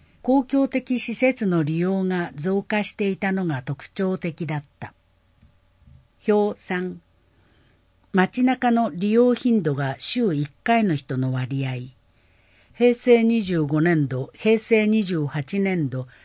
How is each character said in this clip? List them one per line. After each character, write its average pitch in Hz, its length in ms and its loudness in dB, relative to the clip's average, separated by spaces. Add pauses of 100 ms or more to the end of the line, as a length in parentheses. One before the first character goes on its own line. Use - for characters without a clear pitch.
(220)
公 262 220 2
共 269 240 0
的 254 300 -4
施 233 160 -4
設 254 320 0
の 170 160 2
利 160 160 -2
用 190 260 0
が 180 300 -4
増 190 280 -2
加 208 200 -4
し - 120 -8
て 202 160 -2
い 190 60 -4
た 196 160 -4
の 190 120 -2
が 143 180 -4
特 - 280 -10
徴 185 260 -2
的 170 300 -8
だ 147 120 -4
っ 143 40 -6 (180)
た。 - 140 -14 (1300)
表 208 320 2
三、 180 420 -6 (1160)
街 190 300 2
中 254 260 2
の 196 200 2
利 175 220 -4
用 240 220 4
頻 226 280 2
度 151 120 0
が 135 240 -4
週 226 360 0
一 147 140 -2 (140)
回 226 220 2
の 175 100 2
人 135 240 -6
の 131 140 -2
割 131 340 -4
合。 127 60 -6 (1000)
平 240 220 4
成 233 280 6
二 226 200 2
十 180 200 0
五 151 180 0
年 160 280 4
度、 131 260 -6
平 220 240 2
成 214 280 2
二 214 160 2
十 170 240 -2
八 156 340 -4
年 180 300 0
度、 127 160 -8 (180)